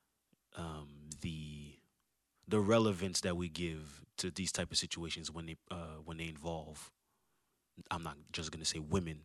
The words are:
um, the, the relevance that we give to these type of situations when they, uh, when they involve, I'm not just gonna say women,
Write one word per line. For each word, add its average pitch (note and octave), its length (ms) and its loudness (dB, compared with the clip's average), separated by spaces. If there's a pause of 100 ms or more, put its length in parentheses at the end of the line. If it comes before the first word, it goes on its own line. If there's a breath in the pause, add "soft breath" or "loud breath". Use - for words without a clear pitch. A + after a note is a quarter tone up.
(560)
um, D#2 320 -6 (340)
the, D2+ 520 -4 (720)
the G#2 120 8
relevance G2 600 6
that F2+ 160 2
we F2 120 0
give D#2 540 -4 (140)
to F#2 140 0
these F2+ 200 -2
type F2 200 0
of - 60 2
situations E2 540 -2
when E2 140 -6
they, E2 100 -8 (160)
uh, D#2+ 320 -6
when E2 140 -8
they E2 100 -4
involve, D#2 640 -6 (1000)
I'm E2+ 140 0
not D2 140 -4 (160)
just D#2 180 -2
gonna D#2+ 140 -4
say - 140 2
women, D#2+ 460 2